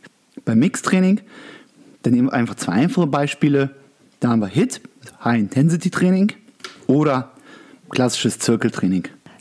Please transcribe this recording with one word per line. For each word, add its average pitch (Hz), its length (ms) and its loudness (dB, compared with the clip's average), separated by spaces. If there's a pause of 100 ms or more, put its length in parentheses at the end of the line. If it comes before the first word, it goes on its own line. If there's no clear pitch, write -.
(460)
Beim 113 140 2
Mixtraining, 185 600 0 (840)
da 117 80 0
nehmen 123 180 2
wir - 40 -8
einfach 117 220 -2
zwei - 160 -6
einfache 160 360 0
Beispiele. 143 640 0 (500)
Da 123 80 0
haben 117 100 2
wir 101 80 -2
hit, 139 320 -2 (460)
High-Intensity-Training 170 1080 0 (560)
oder 135 460 0 (560)
klassisches 120 500 -2
Zirkeltraining. 95 720 -2 (320)